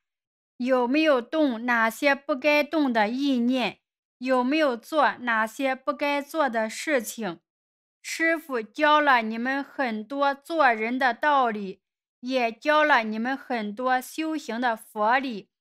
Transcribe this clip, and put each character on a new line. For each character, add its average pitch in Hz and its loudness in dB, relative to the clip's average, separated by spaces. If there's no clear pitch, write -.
有 247 2
没 285 2
有 294 4
动 240 -2
哪 226 2
些 277 0
不 277 -2
该 294 2
动 294 0
的 214 2
意 269 0
念， 240 -2
有 254 0
没 269 0
有 277 2
做 240 0
哪 226 0
些 262 -4
不 277 -6
该 285 -2
做 285 -2
的 220 -2
事 294 -2
情。 202 -8
师 330 -2
父 262 -6
教 302 2
了 262 4
你 220 -4
们 262 -4
很 233 -4
多 277 -2
做 285 2
人 226 -2
的 247 0
道 277 2
理， 202 -8
也 247 -2
教 302 2
了 277 4
你 220 -6
们 247 -4
很 220 -6
多 254 0
修 311 -6
行 233 -8
的 240 0
佛 220 0
理。 254 -6